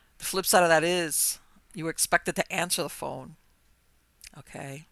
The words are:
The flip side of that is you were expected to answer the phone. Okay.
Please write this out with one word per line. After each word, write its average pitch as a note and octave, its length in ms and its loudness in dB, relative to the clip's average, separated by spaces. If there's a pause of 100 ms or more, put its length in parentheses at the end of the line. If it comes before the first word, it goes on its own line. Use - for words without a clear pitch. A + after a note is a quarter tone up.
(180)
The - 60 -14
flip F#3 220 -2
side F#3+ 160 6
of F3 60 6
that D#3+ 160 6
is E3+ 560 0 (340)
you E3 80 -10
were D#3+ 80 -4
expected - 460 0
to - 160 -2
answer F3 320 -2
the C#3+ 40 -6
phone. C#3 460 -10 (1040)
Okay. C#3+ 540 -14